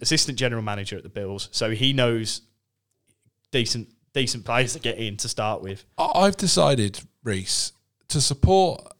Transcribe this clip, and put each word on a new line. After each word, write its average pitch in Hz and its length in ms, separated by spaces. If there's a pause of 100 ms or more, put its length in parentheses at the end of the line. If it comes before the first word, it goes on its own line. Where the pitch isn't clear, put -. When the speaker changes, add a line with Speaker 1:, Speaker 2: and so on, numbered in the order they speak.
Speaker 1:
assistant 143 360
general 120 220
manager 101 380
at - 40
the - 60
Bills. 98 420
So 110 200
he 131 240
knows 117 480 (1080)
decent, 117 380 (240)
decent 123 320
players 123 300
to 160 60
get 113 180
in 107 200
to 117 100
start 107 340
with. 95 220 (140)
Speaker 2:
I, 160 160
I've 196 220
decided, 143 640 (220)
Reese, 95 500 (360)
to 151 120
support 180 640 (180)